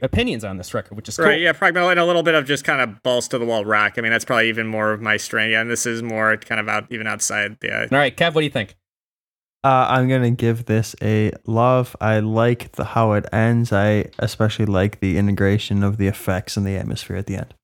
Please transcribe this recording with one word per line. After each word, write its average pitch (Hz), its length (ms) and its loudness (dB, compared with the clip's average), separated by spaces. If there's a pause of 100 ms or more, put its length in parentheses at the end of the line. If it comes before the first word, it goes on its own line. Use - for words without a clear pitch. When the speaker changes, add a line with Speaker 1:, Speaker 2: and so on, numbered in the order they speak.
Speaker 1:
opinions 151 400 -2
on 98 140 -6
this 90 160 -12
record, 104 220 -8
which 107 140 -14
is - 100 -10
Speaker 2:
Right, 156 140 4
Speaker 1:
cool. 151 80 0
Speaker 2:
yeah, 170 100 2
prog 175 220 0
metal 180 160 2
and 175 100 2
a 170 60 4
little 175 180 2
bit 165 120 4
of 143 100 2
just 139 180 -2
kinda 135 220 0 (180)
balls 123 260 0
to 139 100 -2
the 117 60 -4
wall 113 200 0
rock. 104 320 2
I 120 40 -4
mean, 113 100 0
that's 113 140 0
probably 113 240 2
even 113 180 -2
more 110 260 0
of 107 80 -8
my 107 160 0
strength. 110 340 -2
Yeah, 110 100 2
and 117 80 -4
this 113 180 -4
is 113 160 -4
more 110 340 0
kind 110 240 -6
of 104 80 -6
out, 107 220 -2
even 110 160 -8
outside. 104 560 -4
Yeah. 110 280 -4
Speaker 1:
All 131 60 2
right, 143 180 2
Kev, 170 200 0
what 160 60 2
do 151 40 0
you 143 60 -4
think? 107 240 -6 (880)
Speaker 3:
Uh, 131 260 4
I'm 127 180 2
gonna 127 240 2
give 117 340 0
this 110 360 0
a 107 300 2 (160)
love. 120 520 2
I 107 200 2
like 113 540 0
the, - 120 -6
how 110 280 2
it 104 200 0
ends. 117 400 2
I 104 320 2 (140)
especially 110 480 -2
like 101 320 0
the 92 180 0
integration 101 680 2
of 101 140 0
the 101 100 2
effects 95 500 -4
and 101 80 0
the 95 120 -2
atmosphere - 400 -6
at 98 80 -6
the 98 120 -6
end. - 160 -10 (100)